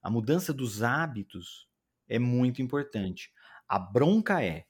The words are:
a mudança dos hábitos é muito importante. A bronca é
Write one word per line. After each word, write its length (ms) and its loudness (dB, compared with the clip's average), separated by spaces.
a 80 -8
mudança 440 0
dos 300 -4
hábitos 840 -4
é 120 0
muito 420 2
importante. 720 -4
A 120 0
bronca 640 2
é 260 -4